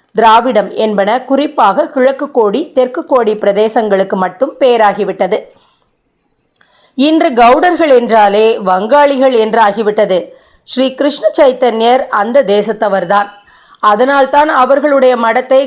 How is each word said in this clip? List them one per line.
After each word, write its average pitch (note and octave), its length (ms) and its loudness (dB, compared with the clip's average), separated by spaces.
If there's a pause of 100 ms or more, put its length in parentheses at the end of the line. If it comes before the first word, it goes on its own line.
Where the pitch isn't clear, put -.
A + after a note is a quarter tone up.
(140)
திராவிடம் A3 600 2
என்பன G#3 340 -2 (120)
குறிப்பாக D4 640 -2
கிழக்கு C4+ 420 -2
கோடி, A3 300 0 (100)
தெற்கு B3+ 340 -2
கோடி A3+ 300 0
பிரதேசங்களுக்கு G#3 800 -2
மட்டும் F#3 400 -4
பெயராகிவிட்டது. G3+ 800 0 (1600)
இன்று D#4+ 340 2
கவுடர்கள் D4 600 2
என்றாலே A3 540 2 (140)
வங்காளிகள் B3+ 760 2
என்றாகிவிட்டது. G#3+ 800 0 (500)
ஸ்ரீ C4 240 -2
கிருஷ்ண C#4 380 -4
சைத்தன்யர் B3+ 720 0 (100)
அந்த A#3 320 0
தேசத்தவர்தான். G3+ 840 -2 (520)
அதனால்தான் C4+ 720 2
அவர்களுடைய C4 640 2
மடத்தை B3 500 0